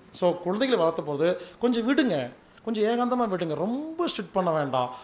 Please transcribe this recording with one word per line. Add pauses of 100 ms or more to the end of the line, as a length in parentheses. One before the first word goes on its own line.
(100)
So,
குழந்தைகளை
வளர்த்த
போது (200)
கொஞ்சம்
விடுங்க. (320)
கொஞ்சம்
ஏகாந்தமா
விடுங்க.
ரொம்ப
strict
பண்ண
வேண்டாம்.